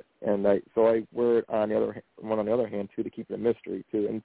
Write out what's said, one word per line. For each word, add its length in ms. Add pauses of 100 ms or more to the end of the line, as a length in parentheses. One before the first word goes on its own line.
(240)
and 220
I, 140 (140)
so 120
I 260
wear 260
it 100
on 220
the 60
other 180
ha-, 340
one 100
on 80
the 80
other 140
hand 260
too 80
to 80
keep 200
it 40
a 40
mystery 520
too. 180
And 160